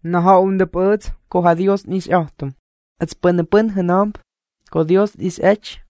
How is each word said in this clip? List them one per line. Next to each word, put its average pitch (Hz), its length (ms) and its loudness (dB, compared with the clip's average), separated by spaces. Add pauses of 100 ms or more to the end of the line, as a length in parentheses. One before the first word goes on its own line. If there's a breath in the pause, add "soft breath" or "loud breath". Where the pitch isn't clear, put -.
Na 170 200 -2
ha 185 180 6
um 190 180 0
de 185 80 2
pös, 190 460 -2 (160)
ko 180 140 -2
ha 170 140 4
Dios 196 300 -2
nis 185 220 -6
ahtum. 147 480 -4 (420)
At 165 240 -6
pan 175 240 0
pan 214 260 0
hanamp, 190 460 -2 (540)
ko 160 140 -2
Dios 190 300 0
is - 240 -6
ech. - 400 -2 (100)